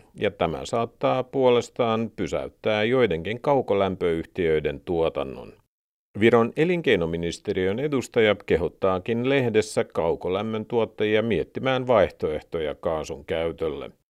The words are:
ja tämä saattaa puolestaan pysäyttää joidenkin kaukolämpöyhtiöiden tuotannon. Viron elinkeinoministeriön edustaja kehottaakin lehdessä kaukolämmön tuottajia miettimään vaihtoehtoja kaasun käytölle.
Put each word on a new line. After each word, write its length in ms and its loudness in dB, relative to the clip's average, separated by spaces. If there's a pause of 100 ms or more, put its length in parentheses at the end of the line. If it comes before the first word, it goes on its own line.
(140)
ja 160 -2
tämä 340 -2
saattaa 580 -2
puolestaan 920 0
pysäyttää 680 -2
joidenkin 560 0
kaukolämpöyhtiöiden 1400 0
tuotannon. 720 -4 (680)
Viron 360 4
elinkeinoministeriön 1200 0
edustaja 580 0 (100)
kehottaakin 840 0
lehdessä 560 0
kaukolämmön 840 -2
tuottajia 560 0
miettimään 640 -2
vaihtoehtoja 880 0
kaasun 500 -6
käytölle. 680 -4 (180)